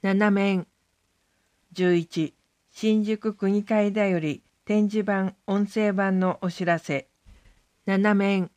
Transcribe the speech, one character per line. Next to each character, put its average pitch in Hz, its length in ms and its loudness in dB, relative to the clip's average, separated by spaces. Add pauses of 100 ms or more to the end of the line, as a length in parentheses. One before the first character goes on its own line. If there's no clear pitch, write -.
七 196 300 2
面。 196 360 0 (1040)
十 180 220 2
一、 165 400 -2 (360)
新 214 340 0
宿 214 300 -4
区 196 160 -2
議 202 140 0
会 208 280 0
だ 208 140 0
よ 180 120 0
り 156 240 -4 (220)
展 214 240 2
示 208 160 -2
版、 190 320 -2 (100)
音 202 200 0
声 208 260 -2
版 190 260 0
の 185 220 0
お 185 100 -4
知 180 140 -8
ら 170 140 0
せ、 139 300 -6 (760)
七 196 300 2
面。 196 420 0